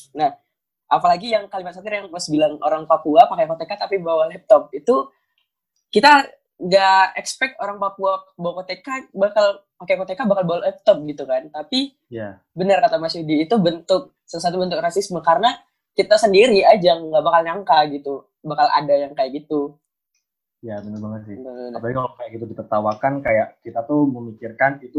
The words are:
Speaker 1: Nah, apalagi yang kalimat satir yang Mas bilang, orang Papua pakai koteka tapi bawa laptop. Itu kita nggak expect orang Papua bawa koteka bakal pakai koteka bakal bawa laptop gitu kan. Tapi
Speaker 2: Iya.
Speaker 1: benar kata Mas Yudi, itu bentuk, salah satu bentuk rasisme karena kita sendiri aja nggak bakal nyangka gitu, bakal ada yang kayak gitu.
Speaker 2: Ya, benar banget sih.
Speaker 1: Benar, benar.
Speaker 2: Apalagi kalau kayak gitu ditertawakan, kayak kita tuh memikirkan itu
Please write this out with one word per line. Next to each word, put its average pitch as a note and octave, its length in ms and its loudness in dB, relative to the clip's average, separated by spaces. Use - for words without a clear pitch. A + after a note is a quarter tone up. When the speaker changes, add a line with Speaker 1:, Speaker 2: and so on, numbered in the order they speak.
Speaker 1:
Nah, C#3+ 240 -2
apalagi F3 440 0
yang G3+ 160 -2
kalimat F3+ 240 -10
satir G3+ 280 -10
yang G3 120 -16
Mas F3 160 -10
bilang, D3+ 320 0
orang D#3 240 -2
Papua D#3 440 4
pakai F3 200 0
koteka E3 260 -8
tapi G3 120 -2
bawa E3 280 -2
laptop. - 480 2
Itu - 320 -2
kita C#4 340 6
nggak F#3+ 600 4
expect - 420 -8
orang G3+ 200 -8
Papua F#3+ 400 -2
bawa F3 260 -8
koteka F#3 480 -10
bakal G3+ 520 0
pakai F#3 200 -2
koteka F#3 280 -8
bakal G3 180 2
bawa E3+ 140 -2
laptop G3 280 2
gitu C#3+ 200 -10
kan. C3 220 -4
Tapi B3+ 460 -8
Speaker 2:
Iya. G#2 280 -14
Speaker 1:
benar F#3 280 2
kata E3 160 2
Mas E3 180 -6
Yudi, D#3 300 0
itu A#3 120 2
bentuk, E3+ 540 -2
salah E3+ 220 -10
satu E3+ 120 -6
bentuk F3 180 -4
rasisme E3+ 440 -4
karena G3+ 320 2
kita G3+ 240 4
sendiri G3+ 460 6
aja F3 340 6
nggak D#3 240 0
bakal E3 220 4
nyangka F3 320 2
gitu, C#3+ 220 -8
bakal D3 260 0
ada D3 260 2
yang C#3+ 200 -4
kayak C3+ 280 -4
gitu. D3 320 -4
Speaker 2:
Ya, G#2 160 -10
benar G#2 240 -12
banget A2 240 -10
sih. G2+ 100 -14
Speaker 1:
Benar, B2+ 160 -14
benar. B2 220 -12
Speaker 2:
Apalagi A#2 240 -6
kalau B2+ 160 -6
kayak A#2 140 -14
gitu A#2 40 -8
ditertawakan, G#2+ 640 -2
kayak A2+ 280 0
kita A#2 240 -8
tuh D3 240 0
memikirkan A#2 720 -4
itu - 180 -8